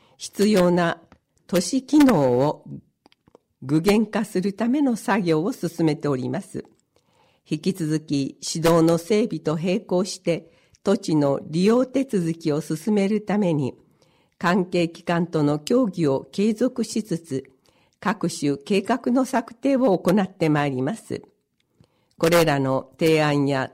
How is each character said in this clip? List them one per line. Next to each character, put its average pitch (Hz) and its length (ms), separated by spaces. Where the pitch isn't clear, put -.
必 - 300
要 180 240
な 175 280
都 190 140
市 262 240
機 302 160
能 147 400
を 147 240
具 135 140
現 202 300
化 214 180
す - 160
る 196 120
た 226 140
め 269 160
の 254 140
作 214 260
業 160 220
を 233 80
進 170 340
め 151 80
て 151 140
お 143 80
り 123 120
ま 135 120
す。 - 240
引 156 120
き 185 140
続 156 260
き、 143 400
市 - 200
道 165 220
の 165 160
整 214 280
備 160 120
と 156 180
並 185 260
行 185 220
し - 160
て、 165 300
土 196 140
地 175 180
の 143 300
利 170 220
用 247 200
手 262 180
続 170 300
き 165 160
を 147 100
進 156 340
め 196 120
る 208 140
た 208 180
め 180 160
に、 139 240
関 180 260
係 175 240
機 - 160
関 175 220
と 160 160
の 147 160
協 240 280
議 175 200
を 135 260
継 208 220
続 240 300
し 220 200
つ 165 140
つ、 135 260
各 - 280
種 143 280
計 190 240
画 240 320
の 254 140
策 - 280
定 277 220
を 254 220
行 190 240
っ 185 40
て - 220
ま 147 180
い 143 40
り 131 120
ま 151 140
す。 - 260
こ 165 140
れ 170 160
ら 143 140
の 131 380
提 160 240
案 143 240
や 135 280